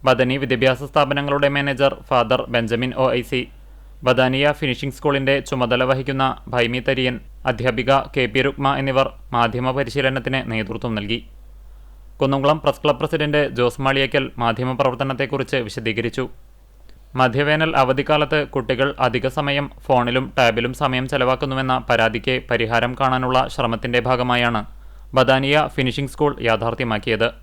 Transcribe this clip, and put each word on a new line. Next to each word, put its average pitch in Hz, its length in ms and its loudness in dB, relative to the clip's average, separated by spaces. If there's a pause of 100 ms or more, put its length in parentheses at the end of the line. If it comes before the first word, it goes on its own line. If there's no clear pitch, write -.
ബദനി 127 320 4
വിദ്യാഭ്യാസ 131 460 0
സ്ഥാപനങ്ങളുടെ 143 640 0
മാനേജർ 139 440 0 (140)
ഫാദർ 127 340 2 (120)
ബെഞ്ചമിൻ 117 380 0 (120)
ഒ - 80 4
ഐ 123 100 0
സി, 123 180 -4 (640)
ബദാനിയ 127 480 4
ഫിനിഷിംഗ് 139 460 -4
സ്കൂളിന്റെ 139 420 2
ചുമതല 127 440 0
വഹിക്കുന്ന 135 420 0 (220)
ഭൈമി 120 400 0
തരിയൻ, 127 280 0 (300)
അധ്യാപിക 123 460 0 (240)
കെ 131 100 2
പി 120 200 0
രുക്മ 139 360 0
എന്നിവർ 135 260 2 (260)
മാധ്യമ 123 380 0
പരിശീലനത്തിന് 131 680 -2 (120)
നേതൃത്വം 110 440 -4
നൽകി. 104 240 -4 (1000)
കുന്നംകുളം 139 460 2
പ്രസ് - 200 -2
ക്ലബ് 147 160 2
പ്രസിഡന്റ് 147 420 0 (160)
ജോസ് 123 280 0
മാളിയേക്കൽ 135 400 2 (160)
മാധ്യമപ്രവർത്തനത്തെക്കുറിച്ച് 127 1160 -2 (100)
വിശദീകരിച്ചു. 117 580 -4 (920)
മധ്യവേനൽ 147 600 2
അവധിക്കാലത്ത് 135 720 2
കുട്ടികൾ 131 400 -2 (200)
അധിക 123 200 0 (100)
സമയം 143 300 -2 (180)
ഫോണിലും 123 420 2 (100)
ടാബിലും 120 440 2
സമയം 131 320 0
ചെലവാക്കുന്നുവെന്ന 131 640 0 (120)
പരാതിക്ക് 113 460 2 (160)
പരിഹാരം 117 480 0
കാണാനുള്ള 127 400 2 (160)
ശ്രമത്തിന്റെ 120 540 0
ഭാഗമായാണ് 120 520 2 (520)
ബദാനിയ 131 440 4 (180)
ഫിനിഷിംഗ് 131 380 -2
സ്കൂൾ 147 180 2 (100)
യാഥാർത്ഥ്യമാക്കിയത്. 113 840 0 (160)